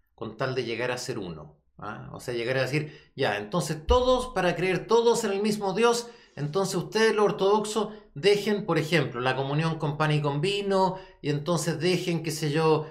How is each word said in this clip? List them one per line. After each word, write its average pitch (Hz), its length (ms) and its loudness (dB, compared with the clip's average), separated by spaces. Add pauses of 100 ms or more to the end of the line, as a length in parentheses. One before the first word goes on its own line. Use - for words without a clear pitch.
(140)
con 110 220 -10
tal 127 180 -4
de 123 100 -2
llegar 117 260 -2
a 120 80 -4
ser 120 200 -8
uno, 82 380 -12 (220)
¿ah? 120 340 -12
O - 80 -14
sea, 123 140 -8
llegar 117 240 -2
a 131 40 2
decir, 147 300 -2 (240)
"Ya, 113 220 0
entonces 151 480 -4
todos, 254 480 4
para 180 220 2
creer 185 300 0
todos 233 380 4
en 202 80 0
el 196 100 0
mismo 208 300 0
Dios, 233 380 2 (240)
entonces 151 400 -2
ustedes 214 400 2
los 208 100 4
ortodoxos 202 680 2 (200)
dejen, 202 520 2
por 165 120 2
ejemplo, 139 440 0
la 127 140 0
comunión 147 420 -2
con 147 180 -2
pan 151 160 0
y 151 80 2
con 147 220 -2
vino, 196 560 0 (240)
y 143 80 -2
entonces 147 500 -2
dejen, 175 420 0
qué 151 80 -4
sé 151 200 -2
yo, 156 400 2